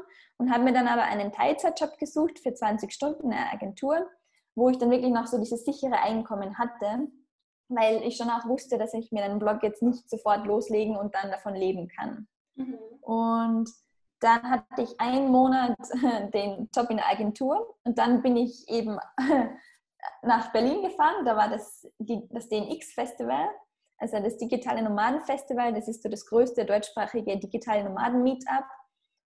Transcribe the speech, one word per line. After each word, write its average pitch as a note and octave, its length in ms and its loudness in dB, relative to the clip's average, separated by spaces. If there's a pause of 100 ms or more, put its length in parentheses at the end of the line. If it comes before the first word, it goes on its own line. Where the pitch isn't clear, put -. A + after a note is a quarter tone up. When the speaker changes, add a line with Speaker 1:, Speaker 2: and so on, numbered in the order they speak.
(380)
Speaker 1:
und B3 140 2
habe A#3+ 120 4
mir B3+ 100 4
dann B3 140 4
aber A#3+ 160 2
einen G#3 280 -2
Teilzeitjob D4+ 680 0
gesucht D4+ 420 -2
für B3 140 -4
zwanzig G#3+ 400 -2
Stunden D4 380 -4
in - 20 -2
einer - 200 -2
Agentur, C4+ 540 -2 (480)
wo B3 140 6
ich B3+ 80 2
dann A#3+ 140 2
wirklich B3+ 200 2
noch A#3 160 0
so B3 100 -2
dieses A3+ 280 -2
sichere C4+ 360 0
Einkommen G#3 560 -2
hatte, A#3+ 500 -4 (600)
weil A3+ 360 2
ich A#3+ 140 -4
schon A#3 120 -2
auch A#3 160 -2
wusste, B3 320 -2
dass A3 160 -2
ich A3+ 180 -6
mir G#3+ 120 -2
einen G3+ 160 -2
Blog G#3+ 240 0
jetzt G#3+ 180 -2
nicht A#3+ 280 0
sofort G#3 360 0
loslegen G#3+ 500 0
und G3+ 200 -6
dann G3 160 -4
davon G3 240 -6
leben F#3+ 320 -2
kann. A3 400 -10 (280)
Speaker 2:
Mhm. B3+ 220 -8 (240)
Speaker 1:
Und A3+ 680 0 (500)
dann A#3 300 4
hatte B3+ 320 -2
ich - 180 -4
einen B3+ 300 2
Monat B3+ 460 6 (160)
<laughs> A#3 420 0
den G3+ 420 -2
Job A#3+ 140 2
in A3 80 0
der - 120 0
Agentur C4 720 0
und A#3+ 140 0
dann A#3+ 240 4
bin B3 160 4
ich A#3+ 320 -2
eben A3 280 -2 (200)
<laughs> C4 320 2 (720)
nach A3+ 280 2
Berlin C4 300 2
gefahren. E4+ 440 0
Da A3+ 100 2
war G#3+ 140 4
das, - 380 -8 (120)
die, A3 300 -6
das A3+ 200 -10
D-N-X-Festival, A#3+ 1000 -4 (480)
also A3 220 -4
das A3+ 180 -2
digitale A#3+ 440 -2
Nomaden-Festival. A#3+ 920 0
Das G#3+ 140 -4
ist A3+ 160 -8
so G#3+ 60 -4
das G3+ 160 -8
größte A#3+ 400 4
deutschsprachige G#3 720 -2
digitale G#3+ 460 -2
Nomaden-Meetup. B3 840 0 (640)